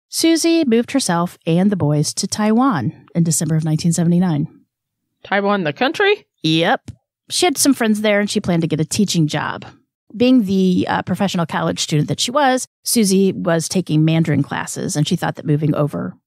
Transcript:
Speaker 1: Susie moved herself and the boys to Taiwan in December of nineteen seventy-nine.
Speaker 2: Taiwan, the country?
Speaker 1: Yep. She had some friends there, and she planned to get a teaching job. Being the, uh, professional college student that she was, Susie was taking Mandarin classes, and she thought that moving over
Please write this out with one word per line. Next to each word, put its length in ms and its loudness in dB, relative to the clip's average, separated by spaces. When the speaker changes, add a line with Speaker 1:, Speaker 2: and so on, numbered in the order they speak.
Speaker 1:
Susie 560 2
moved 280 0
herself 440 0
and 240 2
the 60 0
boys 380 0
to 140 -6
Taiwan 840 0
in 100 2
December 320 -2
of 80 -2
nineteen 280 0
seventy-nine. 540 0
Speaker 2:
Taiwan, 400 -2
the 80 -2
country? 540 0
Speaker 1:
Yep. 480 0
She 160 0
had 120 0
some 160 4
friends 260 0
there, 200 2
and 100 0
she 100 -2
planned 220 0
to 60 -2
get 120 -2
a 40 -2
teaching 440 0
job. 360 -6
Being 300 4
the, 420 0
uh, 140 -2
professional 440 -2
college 320 -4
student 300 -2
that 100 -6
she 140 -4
was, 340 0
Susie 500 2
was 360 -2
taking 360 0
Mandarin 380 2
classes, 540 -8
and 100 0
she 80 -2
thought 220 -4
that 100 -14
moving 280 0
over 420 -4